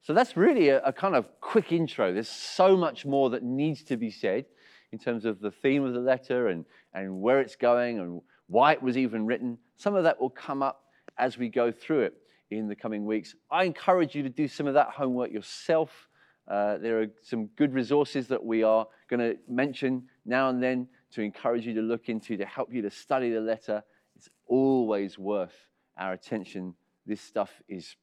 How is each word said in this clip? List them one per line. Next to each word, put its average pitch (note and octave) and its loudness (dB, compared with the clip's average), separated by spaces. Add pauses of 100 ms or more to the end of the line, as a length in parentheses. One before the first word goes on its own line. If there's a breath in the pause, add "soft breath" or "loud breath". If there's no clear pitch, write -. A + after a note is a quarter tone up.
So - -4
that's B3 4
really G3 6
a, C3+ 6
a C3+ 0
kind F#3 0
of A#2+ 2 (140)
quick - 0
intro. C#3+ 0
There's G#2+ -2
so - 4
much D3+ -2
more C#3 2
that A#2+ -4
needs C#3 -2
to C3 -2
be A2 -4
said A2 -2 (460 soft breath)
in A2+ -12
terms A#2 -6
of G#2+ -4
the G#2 -4
theme C#3 2
of B2 -2
the B2 -2
letter B2+ 0
and, E2+ -2 (300 soft breath)
and F#2+ -8
where B2+ 4
it's A2+ -4
going A#2+ 2
and F2 -8 (260 soft breath)
why A#2+ 4
it C#3+ 2
was B2+ -2
even A2+ -2
written. A#2+ -4 (180)
Some G3+ -2
of F3+ 2
that D#3+ 2
will C3 0
come C#3 -8
up - -4 (340 loud breath)
as A#2+ 0
we B2 -4
go A#2+ 0
through D3+ 0
it G2 0 (360 soft breath)
in G#2+ -4
the G#2 -6
coming G#2+ -6
weeks. G#2+ -4 (160)
I F3 2
encourage F3 0
you D3 -4
to C3+ -4
do C#3 -4
some D3 -6
of C#3 -2
that C3+ 4
homework B2+ -4
yourself. - -4 (380 soft breath)
Uh, G2+ -2
there A2+ 0
are A2 0 (160)
some A2+ -6 (100)
good C#3+ 2
resources C3+ 0
that C3 -2
we A2+ 0
are A2 4 (240 soft breath)
gonna A#2+ 0 (140)
mention B2+ -2 (200 soft breath)
now C3 0
and B2+ -2
then B2+ -2 (220 soft breath)
to A#2 -6
encourage A2+ -2
you A#2 -6
to A2 -2
look A2+ -4
into, A2 -6
to G2 -6
help B2+ -8
you B2 -4
to G2+ -4
study C3 -2
the A2+ 0
letter. A2 -4 (340)
It's - -20 (180)
always A#2+ 2
worth G2 -4 (440)
our F#2 -6
attention. F#2 -10 (300)
This G#2+ -8
stuff - -6 (180)
is F#2 -14